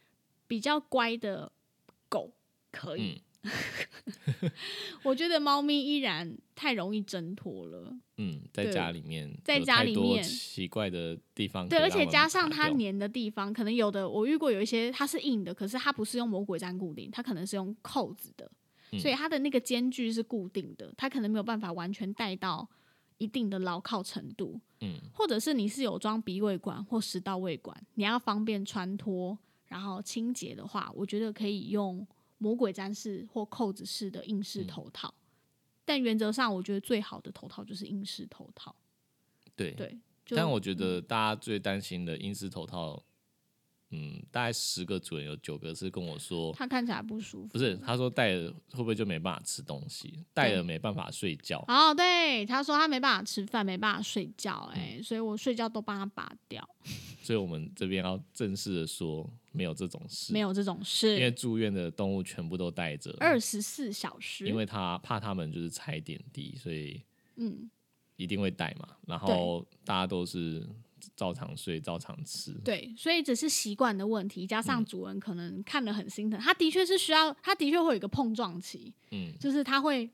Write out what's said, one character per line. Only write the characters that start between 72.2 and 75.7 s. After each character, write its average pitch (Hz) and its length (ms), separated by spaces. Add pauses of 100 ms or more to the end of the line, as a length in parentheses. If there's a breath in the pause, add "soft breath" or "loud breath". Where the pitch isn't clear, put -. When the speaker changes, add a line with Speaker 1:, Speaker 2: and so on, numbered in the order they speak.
Speaker 2:
吃。 - 280 (120)
Speaker 1:
对， 254 320
所 330 160
以 339 120
只 254 120
是 302 140
习 - 240
惯 220 240
的 190 80
问 214 220
题， 185 180
加 220 160
上 240 240
主 185 220
人 196 120
可 196 140
能 175 300
看 277 200